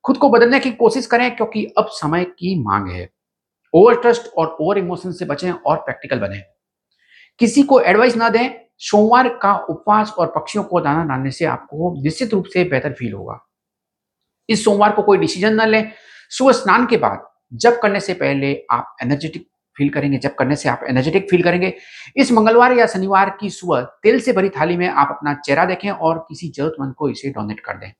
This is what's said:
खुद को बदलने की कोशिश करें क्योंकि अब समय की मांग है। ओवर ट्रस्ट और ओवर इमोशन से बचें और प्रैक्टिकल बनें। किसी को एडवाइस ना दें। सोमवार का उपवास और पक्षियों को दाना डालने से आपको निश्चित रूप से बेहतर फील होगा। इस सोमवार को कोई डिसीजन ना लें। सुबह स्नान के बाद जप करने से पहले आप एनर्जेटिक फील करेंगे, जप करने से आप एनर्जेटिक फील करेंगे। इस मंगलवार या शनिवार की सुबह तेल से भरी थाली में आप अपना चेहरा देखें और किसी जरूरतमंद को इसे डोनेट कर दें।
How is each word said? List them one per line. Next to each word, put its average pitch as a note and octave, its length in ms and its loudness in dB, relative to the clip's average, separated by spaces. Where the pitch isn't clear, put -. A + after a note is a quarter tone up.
खुद C4+ 120 0
को F#3 140 2
बदलने A#3+ 300 4
की B3+ 120 -4
कोशिश A3+ 340 0
करें B3 300 0
क्योंकि G#3+ 280 -4
अब G#3+ 140 -2
समय E3 320 -2
की F3+ 380 -6
मांग G2 280 -2
है। F2 180 -10
ओवर G3+ 260 6
ट्रस्ट - 280 0
और D#3+ 320 -4
ओवर G3 180 0
इमोशन F3+ 340 -6
से F3 120 -10
बचें D3+ 260 -6
और D#3 260 -2
प्रैक्टिकल C3 420 -8
बनें। G2 240 -8
किसी A#3 220 4
को C#4 200 6
एडवाइस A3+ 340 4
ना A3+ 120 0
दें। A#3+ 200 0
सोमवार G#3+ 480 4
का G3+ 140 2
उपवास G#3+ 560 -2
और E3+ 160 -2
पक्षियों - 360 -6
को F3 160 -2
दाना D3+ 240 0
डालने C3+ 260 -4
से E3 140 -6
आपको D#3 580 -6
निश्चित G#3 320 -4
रूप F#3 100 -2
से F3+ 200 -2
बेहतर C#3 280 -2
फील A#2 200 -8
होगा। - 260 -14
इस G#3+ 160 0
सोमवार G#3 280 4
को G#3 100 0
कोई G3 160 4
डिसीजन F3+ 360 0
ना A3 100 2
लें। G#3+ 260 0
सुबह C4 220 4
स्नान A#3+ 340 2
के A3+ 100 2
बाद G2+ 300 -2
जप A#3 300 2
करने G3 180 0
से F#3 140 -6
पहले C#3 400 -2
आप A#2+ 320 -4
एनर्जेटिक C#3+ 460 -6
फील C#3+ 140 0
करेंगे, C#3 280 -2
जप C3 200 -4
करने C3+ 180 0
से D3 120 -4
आप B2 200 -2
एनर्जेटिक D3+ 420 0
फील F3+ 120 6
करेंगे। F3+ 300 0
इस B3+ 160 2
मंगलवार A#3 400 6
या A#3 140 4
शनिवार F#3+ 540 0
की G#3 100 -6
सुबह D#3 320 -2
तेल A3+ 180 4
से B3 120 -2
भरी F#3+ 180 0
थाली E3+ 260 -2
में F3 120 -2
आप C#3 220 2
अपना D3 260 -4
चेहरा C#3+ 280 0
देखें F#3 260 -4
और E3 280 -2
किसी D#3 200 -14
जरूरतमंद C#3 460 -6
को D3 160 -4
इसे C3+ 200 -8
डोनेट G#2+ 300 -10
कर G2 160 -10
दें। G2 240 -18